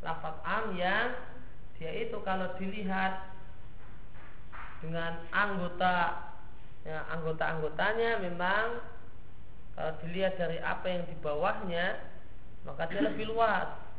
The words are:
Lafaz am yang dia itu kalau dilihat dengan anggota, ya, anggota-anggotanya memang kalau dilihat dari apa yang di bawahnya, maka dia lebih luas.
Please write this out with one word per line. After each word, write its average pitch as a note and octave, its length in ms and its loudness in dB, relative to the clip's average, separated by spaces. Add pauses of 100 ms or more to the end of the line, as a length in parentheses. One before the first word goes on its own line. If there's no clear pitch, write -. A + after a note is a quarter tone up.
Lafaz D#3+ 400 -2
am G3 320 0
yang G#3 400 2 (640)
dia D#3+ 160 -2
itu A3 320 -2
kalau F#3 320 2
dilihat F#3+ 640 0 (1600)
dengan E3 480 -2
anggota, F3+ 960 2 (560)
ya, D#3 240 -2
anggota-anggotanya E3 1120 2
memang F#3+ 640 2 (960)
kalau D#3 240 0
dilihat F3+ 320 0
dari E3 240 0
apa F#3 320 0
yang F3 160 0
di D#3+ 160 -2
bawahnya, F3+ 800 0 (640)
maka C#3+ 240 -2
dia G3+ 80 0
lebih A3 320 0
luas. G#3+ 560 2 (120)